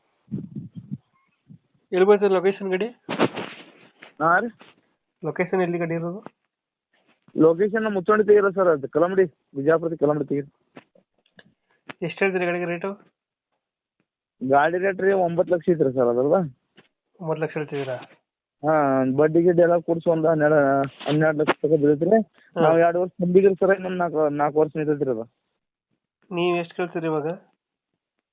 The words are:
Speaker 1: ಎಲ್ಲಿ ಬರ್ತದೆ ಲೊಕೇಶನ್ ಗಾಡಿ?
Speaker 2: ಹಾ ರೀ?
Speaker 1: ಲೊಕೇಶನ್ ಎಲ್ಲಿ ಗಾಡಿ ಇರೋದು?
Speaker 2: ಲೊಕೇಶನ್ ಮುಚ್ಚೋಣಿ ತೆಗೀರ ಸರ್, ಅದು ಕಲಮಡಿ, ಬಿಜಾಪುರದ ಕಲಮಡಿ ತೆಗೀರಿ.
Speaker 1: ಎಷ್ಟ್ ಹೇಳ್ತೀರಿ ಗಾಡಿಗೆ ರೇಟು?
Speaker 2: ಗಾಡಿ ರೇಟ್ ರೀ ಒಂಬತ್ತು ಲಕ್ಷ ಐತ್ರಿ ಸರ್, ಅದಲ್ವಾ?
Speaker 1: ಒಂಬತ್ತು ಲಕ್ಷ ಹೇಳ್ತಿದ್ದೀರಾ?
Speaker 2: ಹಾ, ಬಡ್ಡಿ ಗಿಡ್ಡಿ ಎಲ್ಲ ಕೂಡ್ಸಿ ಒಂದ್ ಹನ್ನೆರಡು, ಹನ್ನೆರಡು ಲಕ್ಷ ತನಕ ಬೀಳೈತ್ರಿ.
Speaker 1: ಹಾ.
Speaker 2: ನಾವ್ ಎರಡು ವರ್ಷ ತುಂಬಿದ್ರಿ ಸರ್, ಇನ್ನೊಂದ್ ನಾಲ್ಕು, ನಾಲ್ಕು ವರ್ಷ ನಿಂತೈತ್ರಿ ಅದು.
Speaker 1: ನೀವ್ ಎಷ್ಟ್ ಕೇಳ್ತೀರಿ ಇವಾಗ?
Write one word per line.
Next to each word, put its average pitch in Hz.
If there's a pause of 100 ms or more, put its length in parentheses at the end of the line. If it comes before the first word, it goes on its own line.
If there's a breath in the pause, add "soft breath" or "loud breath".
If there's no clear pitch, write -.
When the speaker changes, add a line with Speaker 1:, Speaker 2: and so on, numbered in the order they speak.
(1900)
Speaker 1:
ಎಲ್ಲಿ 185
ಬರ್ತದೆ 202
ಲೊಕೇಶನ್ 190
ಗಾಡಿ? 185 (1300)
Speaker 2:
ಹಾ 170
ರೀ? 226 (800)
Speaker 1:
ಲೊಕೇಶನ್ 180
ಎಲ್ಲಿ 175
ಗಾಡಿ 165
ಇರೋದು? 170 (1120)
Speaker 2:
ಲೊಕೇಶನ್ 202
ಮುಚ್ಚೋಣಿ 214
ತೆಗೀರ 202
ಸರ್, 185
ಅದು 139
ಕಲಮಡಿ, 185
ಬಿಜಾಪುರದ 160
ಕಲಮಡಿ 147
ತೆಗೀರಿ. 143 (1500)
Speaker 1:
ಎಷ್ಟ್ 170
ಹೇಳ್ತೀರಿ 185
ಗಾಡಿಗೆ 175
ರೇಟು? 175 (1500)
Speaker 2:
ಗಾಡಿ 143
ರೇಟ್ 185
ರೀ 190
ಒಂಬತ್ತು 170
ಲಕ್ಷ 170
ಐತ್ರಿ 151
ಸರ್, 123
ಅದಲ್ವಾ? 131 (840)
Speaker 1:
ಒಂಬತ್ತು 160
ಲಕ್ಷ 156
ಹೇಳ್ತಿದ್ದೀರಾ? 139 (680)
Speaker 2:
ಹಾ, 139 (120)
ಬಡ್ಡಿ 156
ಗಿಡ್ಡಿ 175
ಎಲ್ಲ 170
ಕೂಡ್ಸಿ 170
ಒಂದ್ 160
ಹನ್ನೆರಡು, 147 (280)
ಹನ್ನೆರಡು 156
ಲಕ್ಷ 151
ತನಕ 156
ಬೀಳೈತ್ರಿ. 147
Speaker 1:
ಹಾ. -
Speaker 2:
ನಾವ್ 165
ಎರಡು 170
ವರ್ಷ 185 (100)
ತುಂಬಿದ್ರಿ 185
ಸರ್, 190
ಇನ್ನೊಂದ್ 185
ನಾಲ್ಕು, 156
ನಾಲ್ಕು 147
ವರ್ಷ 156
ನಿಂತೈತ್ರಿ 147
ಅದು. 113 (1080)
Speaker 1:
ನೀವ್ 175
ಎಷ್ಟ್ 170
ಕೇಳ್ತೀರಿ 175
ಇವಾಗ? 156 (1040)